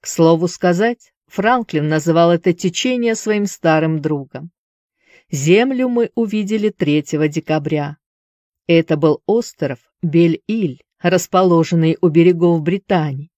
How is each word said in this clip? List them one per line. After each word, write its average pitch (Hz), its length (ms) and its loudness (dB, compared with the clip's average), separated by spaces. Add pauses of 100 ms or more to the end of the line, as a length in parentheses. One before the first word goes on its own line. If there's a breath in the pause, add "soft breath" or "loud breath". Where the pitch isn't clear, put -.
К - 60 -16
слову 165 420 2
сказать, 185 640 -2 (140)
Франклин 208 600 -2
называл 160 460 2
это 170 220 0
течение 233 600 -2
своим 214 300 -2
старым 160 560 0
другом. 143 500 -8 (800 soft breath)
Землю 240 600 0
мы 233 240 0
увидели 214 560 -2
третьего 151 580 -2
декабря. 151 720 -4 (680)
Это 165 300 2
был 151 300 0
остров 175 520 -4 (240)
Бель-Иль, 170 760 0 (220)
расположенный 170 1000 2
у 180 80 2
берегов 170 540 2
Британии. 156 760 -4